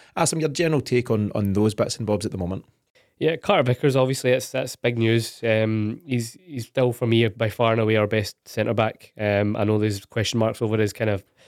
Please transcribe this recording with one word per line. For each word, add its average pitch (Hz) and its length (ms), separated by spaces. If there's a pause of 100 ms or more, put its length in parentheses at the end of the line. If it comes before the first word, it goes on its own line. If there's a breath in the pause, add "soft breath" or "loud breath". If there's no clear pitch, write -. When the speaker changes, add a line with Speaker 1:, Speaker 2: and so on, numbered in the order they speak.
(160 loud breath)
Speaker 1:
Asim, 165 240
your 156 80
general 156 320
take 123 300
on, 107 240
on 101 180
those 104 220
bits - 240
and 113 80
bobs 104 180
at 107 80
the 95 60
moment? 92 260 (540 soft breath)
Speaker 2:
Yeah, 160 180
Carter 180 260
Vickers, 127 320
obviously, 131 360
it's, 123 200
that's 131 240
big 120 220
news. 113 480
Um, 110 600
he's, 120 360
he's 131 240
still, 127 280
for 127 120
me, 113 220
by 110 220
far 113 220
and 113 100
away 110 140
our 107 100
best 104 300 (120)
centre-back. 110 680
Um, 104 360
I 110 100
know 107 140
there's 104 280
question 117 320
marks 113 240
over 110 160
his 107 160
kind 110 160
of 101 120 (260 soft breath)